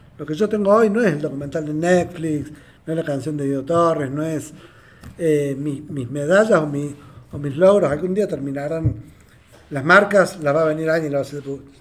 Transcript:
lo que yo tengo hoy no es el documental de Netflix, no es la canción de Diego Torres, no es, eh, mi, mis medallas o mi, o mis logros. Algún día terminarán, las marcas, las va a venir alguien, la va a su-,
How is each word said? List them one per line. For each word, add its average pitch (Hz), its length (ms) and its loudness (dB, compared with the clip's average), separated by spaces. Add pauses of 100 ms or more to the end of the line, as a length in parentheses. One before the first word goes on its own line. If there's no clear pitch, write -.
(180)
lo - 80 -10
que 156 80 -6
yo 208 140 0
tengo 208 240 2
hoy 220 180 6
no 214 120 0
es 190 100 4
el 147 80 -2
documental 143 460 -6
de 151 80 -4
Netflix, 160 760 0 (360)
no 156 60 -6
es 160 40 -2
la 165 80 -4
canción 147 320 -4
de 143 80 -4
Diego 139 200 -2
Torres, 160 460 0
no 147 120 -4
es, 156 300 -6 (680)
eh, 147 400 0
mi, 143 300 -6
mis 131 220 -8
medallas 175 500 4
o 156 60 -2
mi, 143 280 -6 (380)
o 151 60 -10
mis 143 180 -6
logros. 185 340 6
Algún 180 240 -2
día 202 140 0
terminarán, 143 680 -4 (760)
las 139 140 -6
marcas, 190 560 4
las 143 140 0
va 160 80 2
a 160 40 2
venir 156 220 -2
alguien, 160 240 0
la 143 60 0
va 139 40 0
a 135 40 -6
su-, 139 360 -10 (180)